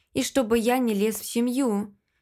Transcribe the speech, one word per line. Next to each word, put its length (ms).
и 100
чтобы 360
я 180
не 160
лез 240
в 80
семью, 720